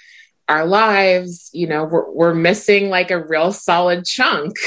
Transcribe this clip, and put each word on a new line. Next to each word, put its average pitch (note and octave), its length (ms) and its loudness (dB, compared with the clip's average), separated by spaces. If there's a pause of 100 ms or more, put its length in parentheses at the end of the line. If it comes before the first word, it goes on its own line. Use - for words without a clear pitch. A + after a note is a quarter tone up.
(480)
our D#3 180 0
lives, F#3+ 840 2
you E3+ 160 -4
know, D#3 160 -2
we're, D#3+ 260 -2
we're E3 240 2
missing, G3 540 2
like, F#3 240 0
a E3+ 100 -2
real D#3+ 300 0
solid F3+ 520 0
chunk A3+ 520 -2 (100)